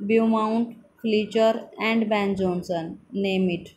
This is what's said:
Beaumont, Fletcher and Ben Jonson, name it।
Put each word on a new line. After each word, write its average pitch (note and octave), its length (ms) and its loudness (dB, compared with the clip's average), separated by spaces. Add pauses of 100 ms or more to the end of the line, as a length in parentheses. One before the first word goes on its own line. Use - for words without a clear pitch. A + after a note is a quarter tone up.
(120)
Beaumont, A3+ 540 2 (400)
Fletcher A3 480 2 (300)
and A3+ 160 2
Ben G#3 360 0
Jonson, F3+ 500 -2 (320)
name F#3+ 320 0
it। E3+ 280 -6